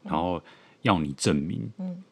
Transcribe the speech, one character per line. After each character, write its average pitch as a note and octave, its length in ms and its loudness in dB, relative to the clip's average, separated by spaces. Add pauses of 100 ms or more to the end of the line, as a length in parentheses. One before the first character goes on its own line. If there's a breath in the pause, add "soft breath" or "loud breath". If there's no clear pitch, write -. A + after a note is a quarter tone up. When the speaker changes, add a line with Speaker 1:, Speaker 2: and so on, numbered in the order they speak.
Speaker 1:
嗯。 - 80 -8
Speaker 2:
然 D#2 100 0
后 F2 220 -2 (400 loud breath)
要 G2+ 160 6
你 C#2+ 140 0
证 - 240 2
明 D#2+ 420 -2
Speaker 1:
嗯。 F#3 340 -8